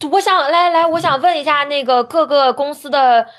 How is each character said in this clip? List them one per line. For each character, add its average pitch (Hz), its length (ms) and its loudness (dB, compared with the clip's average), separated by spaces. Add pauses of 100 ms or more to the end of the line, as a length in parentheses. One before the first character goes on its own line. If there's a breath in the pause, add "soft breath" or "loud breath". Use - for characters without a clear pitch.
(120)
我 381 80 2
想， 359 320 0
来， 349 180 2
来， 330 160 2
我 330 140 0
想 311 220 -2
问 339 180 0
一 285 40 -8
下 294 200 0
那 285 200 -4
个 247 200 0
各 311 240 -2
个 269 240 2
公 285 220 -4
司 285 160 -18
的， 247 360 2 (140)